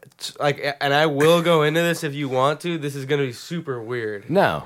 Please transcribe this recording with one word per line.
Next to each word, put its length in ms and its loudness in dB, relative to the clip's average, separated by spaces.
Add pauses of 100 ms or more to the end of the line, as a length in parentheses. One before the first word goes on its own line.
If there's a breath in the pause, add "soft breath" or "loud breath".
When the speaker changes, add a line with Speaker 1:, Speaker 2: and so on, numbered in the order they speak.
(200)
Speaker 1:
t-, 200 -12
like, 400 -2
and 140 0
I 140 4
will 340 4
go 220 4
into 180 2
this 220 0
if 100 -6
you 160 -4
want 320 2
to. 160 -4
This 180 -8
is 100 -10
gonna 200 0
be 80 -6
super 480 -8
weird. 480 -6
Speaker 2:
No. 360 2